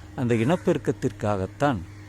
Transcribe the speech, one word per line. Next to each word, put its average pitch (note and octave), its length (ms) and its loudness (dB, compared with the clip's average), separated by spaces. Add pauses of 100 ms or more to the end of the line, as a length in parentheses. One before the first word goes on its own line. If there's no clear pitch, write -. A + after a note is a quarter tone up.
(160)
அந்த A#2+ 180 2
இனப்பெருக்கத்திற்காகத்தான் A#2+ 1500 0 (280)